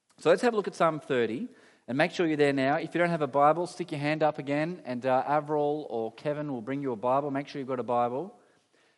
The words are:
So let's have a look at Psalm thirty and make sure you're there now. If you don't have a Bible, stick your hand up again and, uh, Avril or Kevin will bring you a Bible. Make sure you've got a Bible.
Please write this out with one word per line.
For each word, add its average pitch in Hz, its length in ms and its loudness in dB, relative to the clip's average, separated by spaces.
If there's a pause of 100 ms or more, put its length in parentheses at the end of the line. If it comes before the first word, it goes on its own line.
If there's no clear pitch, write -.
(180)
So - 100 0
let's 190 140 4
have 240 100 4
a 214 40 -4
look 196 120 -2
at 180 60 -6
Psalm 160 260 2
thirty 123 480 -2 (400)
and 120 80 -4
make 165 140 2
sure 175 160 0
you're 156 100 2
there 143 160 4
now. 139 240 2
If 160 180 -6
you 165 40 0
don't 170 120 2
have 160 120 -2
a 143 40 2
Bible, 147 400 4
stick 170 260 -8
your 147 80 -4
hand 151 220 0
up 151 160 2
again 151 460 -4
and, 123 220 -6
uh, 131 200 4
Avril 147 600 0
or 113 240 -4
Kevin 151 400 -4
will 120 80 -6
bring 135 220 -6
you 131 100 -2
a 113 40 -2
Bible. 131 340 0
Make 139 180 -4
sure 147 100 -10
you've 127 100 -8
got 127 120 -2
a 113 40 -6
Bible. 120 500 -2 (640)